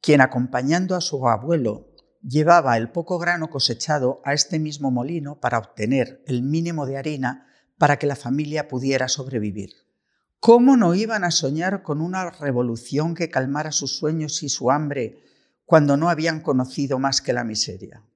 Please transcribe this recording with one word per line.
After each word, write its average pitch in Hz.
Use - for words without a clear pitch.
quien 147
acompañando 135
a 175
su 131
abuelo 117
llevaba 151
el 113
poco 170
grano 170
cosechado 131
a 139
este 151
mismo 143
molino 143
para 120
obtener 113
el 123
mínimo 156
de 135
harina 135
para 147
que 151
la 139
familia 147
pudiera 131
sobrevivir. 107
¿Cómo 240
no 180
iban 220
a 175
soñar 165
con 147
una 180
revolución 135
que 165
calmara 139
sus 143
sueños 156
y 147
su 127
hambre 139
cuando 147
no 160
habían 160
conocido 131
más 135
que -
la 120
miseria? 104